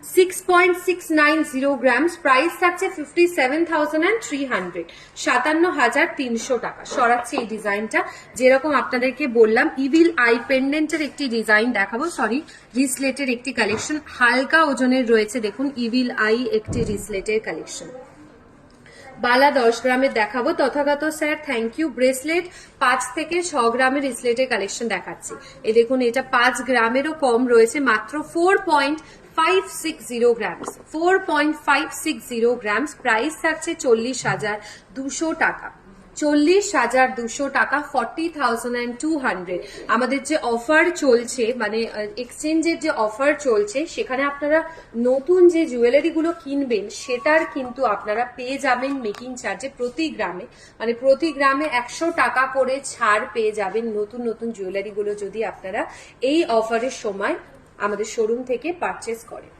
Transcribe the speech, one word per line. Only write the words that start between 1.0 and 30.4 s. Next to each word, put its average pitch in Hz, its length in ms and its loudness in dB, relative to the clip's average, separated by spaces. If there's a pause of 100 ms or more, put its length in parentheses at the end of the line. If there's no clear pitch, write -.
নাইন 302 320 4
জিরো 277 300 -2
গ্রামস, 262 440 2
প্রাইস 277 420 2
থাকছে 359 300 0
ফিফটি 349 380 0
সেভেন 302 380 0
থাউজেন্ড 311 400 0 (160)
থ্রি 277 240 -4
হান্ড্রেড, 185 400 -6 (300)
সাতান্ন 311 560 2
হাজার 285 360 2 (100)
তিনশো 240 400 -2
টাকা। - 280 -8
সরাচ্ছি 240 520 0
এই 240 100 -4
ডিজাইনটা, 214 560 -2 (320)
যেরকম 269 360 4
আপনাদেরকে 254 560 0
বললাম, 233 500 6
ইভিল 320 400 4
আই 240 300 4
পেন্ডেন্টের 294 540 0
একটি 277 280 -4
ডিজাইন 220 420 2
দেখাবো, 226 380 -2
সরি, 254 320 -2 (340)
রিসলেটের 269 540 -2
একটি 247 240 -4
কালেকশন, 220 520 -2
হালকা 262 580 2
ওজনের 254 460 2
রয়েছে। 220 300 2
দেখুন, 247 380 -4
ইভিল 247 340 0
আই 220 320 0
একটি 220 400 -2
রিসলেটের 208 560 -4
কালেকশন। 170 460 -10 (1300)
বালা 262 340 6
দশ 233 300 2
গ্রামের 254 320 2
দেখাবো। 240 400 0
তথাগত 285 560 0
স্যার, 302 260 -2 (120)
thank 226 320 -4
you। 320 100 0
ব্রেসলেট 262 560 0 (340)
পাঁচ - 220 2 (140)
থেকে 339 280 -2
ছ 294 120 -6
গ্রামের 254 480 2
রিসলেটের 247 440 0
কালেকশন 220 400 -4
দেখাচ্ছি। 175 480 -8 (280)
এই 220 100 0
দেখুন, 233 280 4
এটা 240 200 2
পাঁচ 254 400 2
গ্রামেরও 254 520 0
কম 254 340 2
রয়েছে, 233 320 6
মাত্র 262 440 0
ফোর 349 420 2
পয়েন্ট 302 340 2 (360)
ফাইভ 359 340 2
সিক্স - 380 -8
জিরো 240 260 4
গ্রামস, - 460 -6 (120)